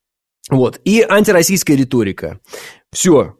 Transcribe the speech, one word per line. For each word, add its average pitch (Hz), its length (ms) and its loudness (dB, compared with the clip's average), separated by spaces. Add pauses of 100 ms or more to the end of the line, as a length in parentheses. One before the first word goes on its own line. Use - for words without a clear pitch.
(480)
Вот. 127 360 0
И 214 180 2
антироссийская 190 760 0
риторика. 110 640 -4 (500)
Все. 127 500 0